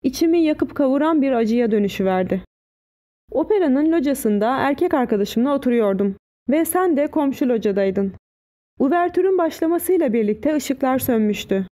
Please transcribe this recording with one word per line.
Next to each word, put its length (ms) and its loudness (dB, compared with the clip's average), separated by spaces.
içimi 360 0
yakıp 360 0
kavuran 480 2
bir 100 0
acıya 380 0
dönüşüverdi. 720 0
Operanın 600 2
locasında 640 0
erkek 380 0
arkadaşımla 600 0
oturuyordum 640 0
ve 160 2
sen 320 0
de 100 2
komşu 420 -2
locadaydın. 640 0
Uvertürün 600 0
başlamasıyla 760 0
birlikte 420 0
ışıklar 440 -2
sönmüştü. 680 -2